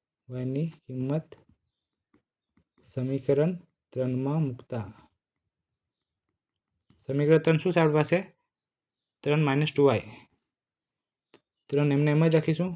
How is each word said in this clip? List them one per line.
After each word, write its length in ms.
વાયની 400
કિંમત 440
સમીકરણ 600
ત્રણમાં 500
મૂકતા. 460
સમીકરણ 340
ત્રણ 160
શું 140
છે 60
આપણી 200
પાસે? 200
ત્રણ 240
માઇનસ 240
ટુ 140
વાય. 220
ત્રણ 240
એમને 200
એમ 140
જ 80
રાખીશું, 420